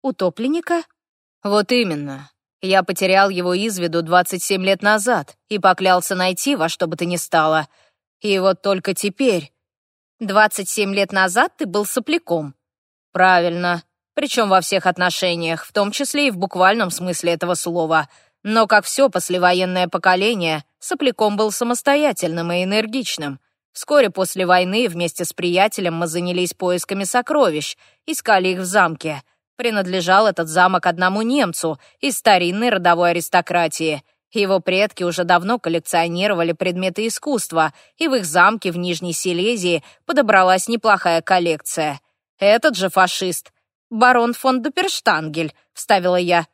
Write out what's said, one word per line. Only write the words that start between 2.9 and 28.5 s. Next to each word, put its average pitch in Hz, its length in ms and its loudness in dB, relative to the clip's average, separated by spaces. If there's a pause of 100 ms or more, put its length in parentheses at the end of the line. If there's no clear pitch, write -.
его 180 260 -2
из 202 220 -4
виду 170 260 -2
двадцать 175 380 0
семь 190 240 -2
лет 190 180 0
назад 208 540 0 (120)
и 214 100 -4
поклялся 185 560 2
найти 185 400 -2
во 165 140 -2
что - 180 -4
бы 165 80 -6
то 175 100 -6
ни 175 120 -4
стало. 156 500 0 (540)
И 196 180 0
вот 185 240 0
только 190 320 -2
теперь". 202 580 -2 (680)
"Двадцать 208 480 0
семь 196 260 -2
лет 196 160 0
назад 196 460 0
ты 302 100 -6
был 208 180 -2
сопляком?" 170 680 -4 (560)
Правильно. 175 720 2 (320)
Причем 247 340 -2
во 190 120 6
всех 185 260 -2
отношениях, 170 800 -2
в - 60 -20
том 202 180 0
числе 285 380 -2
и - 20 0
в 190 80 -8
буквальном 185 540 2
смысле 175 400 -4
этого 175 220 -2
слова. 160 540 -2 (360)
Но, 214 240 2
как 214 160 4
все 269 260 2
послевоенное 180 760 0
поколение, 185 760 0 (160)
сопляком 226 580 -2
был 214 140 0
самостоятельным 233 1000 0
и 180 100 -2
энергичным. 202 760 -4 (320)
Вскоре 277 360 2
после 185 380 -2
войны 180 420 2
вместе 170 360 -4
с - 80 -8
приятелем 180 640 0
мы 170 120 -4
занялись 175 480 -4
поисками 185 480 -4
сокровищ, 226 720 0 (300)
искали 190 440 0